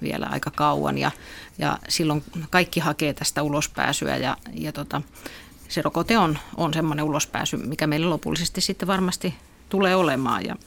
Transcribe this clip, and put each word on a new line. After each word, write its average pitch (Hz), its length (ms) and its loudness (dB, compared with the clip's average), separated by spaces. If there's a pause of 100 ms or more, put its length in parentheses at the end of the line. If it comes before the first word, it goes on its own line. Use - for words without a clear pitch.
vielä - 240 -2
aika - 240 -4
kauan 147 480 2
ja, 139 120 2 (480)
ja 147 200 0 (100)
silloin 151 360 2 (260)
kaikki 180 300 4
hakee 151 340 0
tästä - 280 -2
ulospääsyä - 760 0
ja, 131 200 -2 (160)
ja 151 200 -6
tota, 147 300 -6 (680)
se 151 140 -2
rokote 196 360 2
on, 156 200 4 (180)
on 156 180 2
semmoinen 156 300 2
ulospääsy, 147 520 0
mikä 151 300 -2
meillä 156 240 2
lopullisesti 160 500 -2
sitten 190 280 -2
varmasti 185 460 0 (340)
tulee 190 280 4
olemaan 127 500 2
ja, - 100 -4 (100)